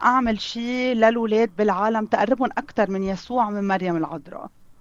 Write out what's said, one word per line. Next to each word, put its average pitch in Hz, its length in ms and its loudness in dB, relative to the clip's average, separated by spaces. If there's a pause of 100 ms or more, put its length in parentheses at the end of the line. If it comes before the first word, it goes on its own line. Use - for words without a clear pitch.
أعمل 233 380 2
شي 247 520 -4
للولاد 226 640 2
بالعالم 214 480 0
تقربهم 233 520 2
أكتر 208 340 -2
من 190 120 -2
يسوع 214 440 -2
ومن 202 200 -4
مريم 185 300 0
العذراء. 160 520 -8 (320)